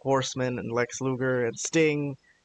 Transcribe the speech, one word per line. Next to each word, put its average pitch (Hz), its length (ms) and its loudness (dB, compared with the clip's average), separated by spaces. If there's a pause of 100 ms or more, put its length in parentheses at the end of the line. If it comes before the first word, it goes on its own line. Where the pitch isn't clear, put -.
Horsemen 127 560 0
and 110 120 -6
Lex 120 300 -2
Luger, 127 460 0
and 117 120 -4
Sting 147 580 2 (280)